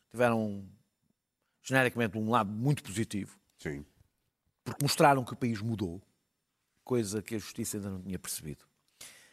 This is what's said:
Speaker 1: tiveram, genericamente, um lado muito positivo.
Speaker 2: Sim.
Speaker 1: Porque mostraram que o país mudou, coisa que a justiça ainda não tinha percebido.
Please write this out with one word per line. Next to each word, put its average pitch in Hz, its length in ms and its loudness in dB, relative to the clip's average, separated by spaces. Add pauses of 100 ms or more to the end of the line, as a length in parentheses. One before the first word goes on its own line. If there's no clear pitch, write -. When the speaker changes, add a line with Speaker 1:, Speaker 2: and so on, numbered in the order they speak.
Speaker 1:
tiveram, 113 560 2 (1000)
genericamente, 120 520 2
um 110 140 0
lado 107 220 4
muito 131 320 0
positivo. 101 520 -4 (220)
Speaker 2:
Sim. 73 260 -6 (800)
Speaker 1:
Porque - 220 -4
mostraram 139 400 6
que - 80 -10
o 113 40 -8
país 117 240 -2
mudou, 104 400 -4 (840)
coisa 107 380 0
que 113 120 -8
a 107 40 -4
justiça - 380 -8
ainda 98 140 -6
não 92 100 -6
tinha 92 180 -6
percebido. - 460 -10 (680)